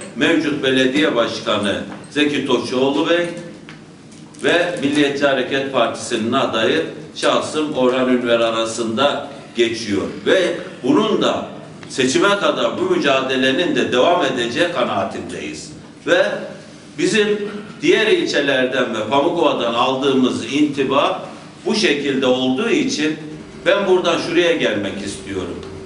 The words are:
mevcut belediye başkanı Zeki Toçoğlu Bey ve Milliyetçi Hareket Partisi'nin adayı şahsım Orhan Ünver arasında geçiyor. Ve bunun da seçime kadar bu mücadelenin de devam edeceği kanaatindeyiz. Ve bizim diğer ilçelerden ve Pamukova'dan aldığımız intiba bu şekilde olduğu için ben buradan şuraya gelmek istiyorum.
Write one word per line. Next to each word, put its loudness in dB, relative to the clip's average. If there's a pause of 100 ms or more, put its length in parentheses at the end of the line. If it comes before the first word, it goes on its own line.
(160)
mevcut 2
belediye 2
başkanı 0 (360)
Zeki 0
Toçoğlu 0
Bey 2 (1160)
ve 2
Milliyetçi 2
Hareket 0
Partisi'nin -2
adayı 0 (300)
şahsım 0
Orhan 2
Ünver 2
arasında 0 (280)
geçiyor. 0 (240)
Ve 4 (420)
bunun 2
da 0 (420)
seçime 2
kadar 0
bu -2
mücadelenin 2
de 0
devam 4
edeceği 0
kanaatindeyiz. -4 (340)
Ve 4 (720)
bizim 0 (320)
diğer 4
ilçelerden 0
ve -4
Pamukova'dan 2
aldığımız 2
intiba 2 (380)
bu 0
şekilde 0
olduğu 2
için 0 (500)
ben 4
buradan 2 (100)
şuraya 4
gelmek -2
istiyorum. -8 (300)